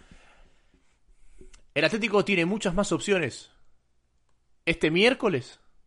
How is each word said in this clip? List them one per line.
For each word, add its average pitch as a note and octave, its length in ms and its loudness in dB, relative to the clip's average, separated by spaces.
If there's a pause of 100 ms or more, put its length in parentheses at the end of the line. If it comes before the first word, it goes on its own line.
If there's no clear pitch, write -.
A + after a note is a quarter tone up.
(1700)
El D3+ 100 2
Atlético G3+ 400 2
tiene F3 220 2
muchas G3 280 -2
más G3 160 0
opciones E3+ 600 -2 (1160)
este E3 240 0
miércoles G3 680 0 (260)